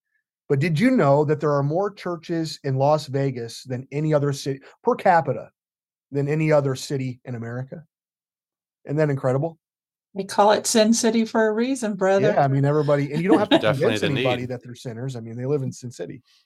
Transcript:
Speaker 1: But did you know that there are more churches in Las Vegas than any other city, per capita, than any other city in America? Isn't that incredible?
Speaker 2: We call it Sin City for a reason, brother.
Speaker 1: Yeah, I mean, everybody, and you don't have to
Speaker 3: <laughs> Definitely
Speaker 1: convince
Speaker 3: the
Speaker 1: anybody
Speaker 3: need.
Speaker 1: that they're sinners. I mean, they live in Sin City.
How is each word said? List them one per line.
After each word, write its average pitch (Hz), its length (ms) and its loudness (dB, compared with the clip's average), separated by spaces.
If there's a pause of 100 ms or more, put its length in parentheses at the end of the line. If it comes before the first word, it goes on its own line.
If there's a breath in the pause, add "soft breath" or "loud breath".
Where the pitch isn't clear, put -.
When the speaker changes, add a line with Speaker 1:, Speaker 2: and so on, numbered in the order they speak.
(480)
Speaker 1:
But 143 100 2
did 156 220 0
you 247 100 4
know 151 360 4
that 147 120 0
there 147 140 0
are 143 100 0
more 180 300 -2
churches 165 720 -6
in 135 120 -2
Las 147 320 2
Vegas 131 560 -4
than 127 280 -10
any 156 220 0
other 143 180 2
city, 135 280 -6 (220 loud breath)
per 240 120 0
capita, 165 560 0 (600)
than 139 180 -4
any 156 220 0
other 139 240 4
city 131 520 -6
in 120 80 -10
America? 123 500 -10 (1000)
Isn't 143 100 -4
that 156 140 2
incredible? 139 480 -2 (560)
Speaker 2:
We 196 100 -8
call - 280 4
it - 140 0
Sin 220 280 4
City 226 320 2
for 220 200 2
a 214 60 0
reason, 233 420 -2
brother. 196 380 2
Speaker 1:
Yeah, 151 120 4
I 135 40 2
mean, 139 160 2
everybody, 143 480 2
and 156 100 -2
you 185 60 0
don't - 100 6
have - 120 0
to - 80 6
Speaker 3:
<laughs> - 0 -
Definitely 110 220 2 (180)
Speaker 1:
convince - 20 -4
Speaker 3:
the - 60 0
Speaker 1:
anybody 123 360 0
Speaker 3:
need. 123 80 -6
Speaker 1:
that 120 120 -8
they're 123 120 -16
sinners. 127 420 -10
I 117 40 -10
mean, 113 160 -12
they 123 100 -6
live 139 160 -2
in 123 100 -6
Sin 120 180 -14
City. - 320 -14 (220)